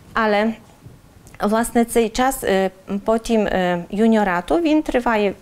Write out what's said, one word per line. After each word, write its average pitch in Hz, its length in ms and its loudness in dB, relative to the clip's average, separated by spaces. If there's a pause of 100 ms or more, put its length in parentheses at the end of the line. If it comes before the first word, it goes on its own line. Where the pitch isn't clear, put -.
(140)
Але, 220 400 0 (880)
власне, 233 420 0
цей 233 240 0
час, 262 340 -2
е, 190 280 0 (340)
потім, 226 420 0
е, 180 420 -2
юніорату, 208 720 2
він 311 220 2
триває, 220 600 0